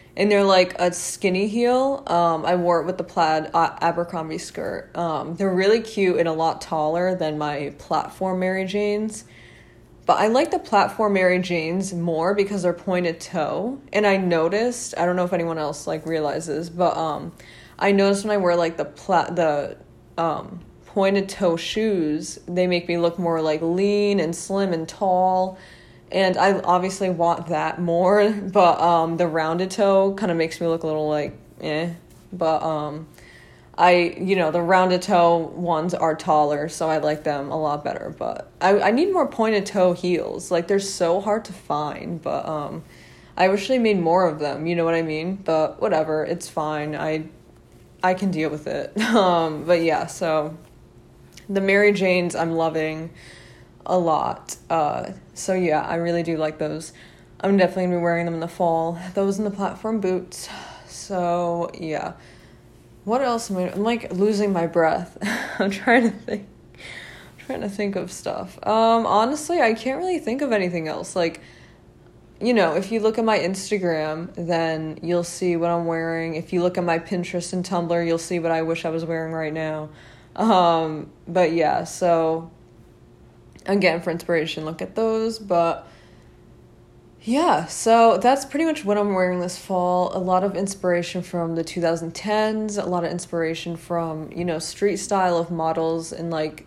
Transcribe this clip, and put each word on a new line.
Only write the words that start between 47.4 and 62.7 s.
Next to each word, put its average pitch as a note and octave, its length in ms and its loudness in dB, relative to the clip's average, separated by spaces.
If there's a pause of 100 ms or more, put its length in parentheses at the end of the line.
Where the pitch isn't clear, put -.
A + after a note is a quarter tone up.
I F#3 120 4
can F#3+ 160 -2
deal D#3 180 -2
with D3+ 180 -8
it. - 300 -8
<laughs> G#3+ 60 0 (120)
Um, E3 500 2
but E3+ 180 4
yeah, D#3+ 240 0
so D#3+ 500 -2 (920)
the G3 120 0
Mary G3+ 320 4
Janes F3+ 420 0
I'm E3 180 -2
loving D#3+ 580 -2 (760)
a F#3 140 0
lot. D#3 580 -2 (120)
Uh, D#3+ 440 -2 (220)
so - 200 -4
yeah, E3+ 280 2
I - 140 -4
really E3+ 260 0
do E3 140 -2
like D#3 220 -4
those. D#3 340 -6 (480)
I'm G3 160 4
definitely F#3 280 4
gonna F3+ 120 0
be E3+ 60 -2
wearing E3+ 220 0
them E3+ 100 -4
in E3 60 -6
the E3+ 80 -6
fall. E3 500 0 (160)
Those G3 240 0
and G#3+ 80 -2
the G3+ 40 -2
platform G3+ 500 -4
boots. F#3 480 -4 (400)
So F3 840 -2
yeah. D#3+ 400 -6 (920)